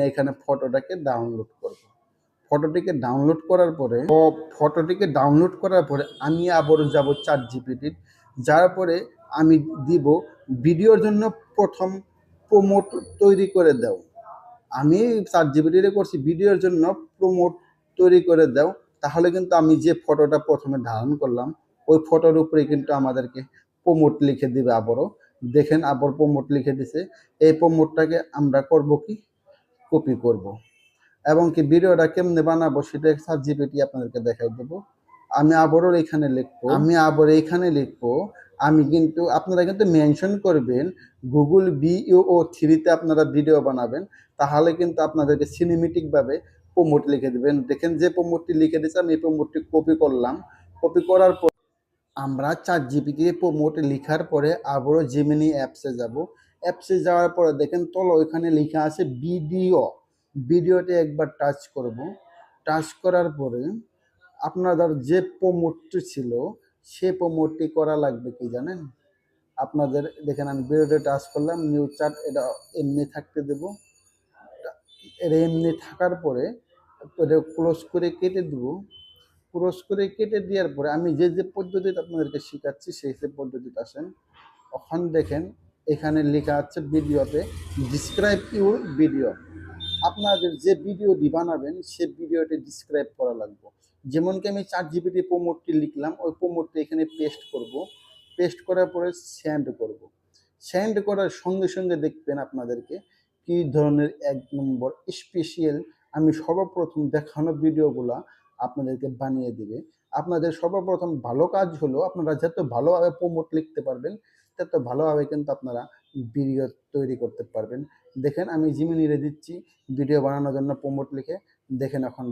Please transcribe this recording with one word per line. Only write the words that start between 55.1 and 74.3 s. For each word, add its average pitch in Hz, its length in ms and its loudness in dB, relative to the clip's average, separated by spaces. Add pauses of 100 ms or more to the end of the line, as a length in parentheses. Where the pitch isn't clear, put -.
Gemini 151 440 2
অ্যাপসে 135 420 -6
যাব। 117 160 -8 (480)
অ্যাপসে 175 320 -4 (100)
যাওয়ার 175 300 4
পরে 170 160 4 (100)
দেখেন 160 200 -2 (120)
তল 185 140 0 (100)
ওইখানে 160 300 0 (100)
লেখা 151 300 0
আছে 156 160 -4 (220)
ভিডিও, 175 560 0 (540)
ভিডিওতে 175 580 0 (100)
একবার 151 240 -4 (120)
টাচ 143 200 -2 (160)
করব। 120 220 -8 (680)
টাচ 156 220 -2 (160)
করার 180 240 2 (120)
পরে 123 220 -6 (800)
আপনাদের 170 500 0 (180)
যে 175 120 2 (200)
প্রমোটটি 170 600 -2 (120)
ছিল 123 200 -8 (580)
সে - 180 -4 (120)
প্রমোটটি 160 460 -2 (120)
করা 156 260 0
লাগবে 123 340 -4
কি 123 80 -10 (100)
জানেন? 170 240 -10 (800)
আপনাদের 143 460 -4 (240)
দেখেন 143 260 -6
আমি 135 160 -6
ভিডিওতে 151 280 2 (100)
টাচ 139 160 -2 (100)
করলাম, 156 240 -4 (140)
নিউ 147 140 0 (120)
চ্যাট 151 160 -4 (140)
এটা 135 160 -4 (360)
এমনি 143 240 -2 (100)
থাকতে 151 340 -12
দেব। 143 140 -6 (1600)